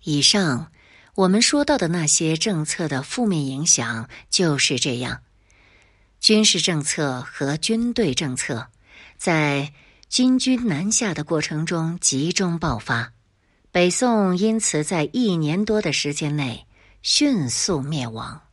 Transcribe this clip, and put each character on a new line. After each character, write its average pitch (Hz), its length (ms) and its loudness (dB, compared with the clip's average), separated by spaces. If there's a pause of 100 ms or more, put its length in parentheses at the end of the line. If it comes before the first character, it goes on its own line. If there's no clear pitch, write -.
以 147 180 0
上 160 500 2 (440)
我 190 120 4
们 202 140 4
说 285 240 2
到 285 120 2
的 170 120 0
那 165 180 -2
些 160 300 0
政 160 260 -2
策 160 240 -4
的 135 160 -4
负 247 220 -2
面 165 200 0
影 135 220 -4
响 117 400 0 (220)
就 160 280 2
是 131 220 0
这 123 200 -2
样。 123 200 -6 (1000)
军 214 240 4
事 180 160 2
政 156 200 0
策 135 380 -2
和 139 380 -4
军 226 340 -2
队 202 220 0
政 127 240 -4
策 120 300 -6 (500)
在 147 560 0 (340)
金 254 320 4
军 247 280 0
南 180 220 0
下 220 240 0
的 151 120 -6
过 156 160 0
程 156 240 -4
中 165 340 -2
集 143 320 0
中 180 260 0
爆 156 200 -2
发， 117 340 -4 (580)
北 180 200 4
宋 208 480 2
因 220 200 2
此 156 240 0
在 151 300 -2
一 226 240 2
年 165 300 0
多 214 160 0
的 175 100 0
时 147 220 -2
间 147 240 -2
内 127 280 -4 (360)
迅 233 480 2
速 147 320 -2
灭 143 260 -4
亡。 110 320 -10 (140)